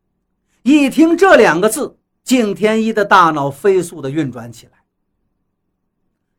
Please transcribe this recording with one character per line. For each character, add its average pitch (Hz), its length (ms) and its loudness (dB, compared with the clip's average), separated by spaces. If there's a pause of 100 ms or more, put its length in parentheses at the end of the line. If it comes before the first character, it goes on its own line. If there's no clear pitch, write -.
(600)
一 285 280 2
听 320 280 2
这 359 180 4
两 180 240 4
个 202 80 0
字， 220 300 -8 (260)
敬 226 300 -2
天 214 300 -2
一 220 100 -4
的 208 100 -2
大 180 280 4
脑 143 180 -4
飞 190 320 -2
速 170 180 -10
地 135 120 -10
运 143 200 -6
转 117 220 -18
起 - 140 -20
来。 - 60 -20 (1700)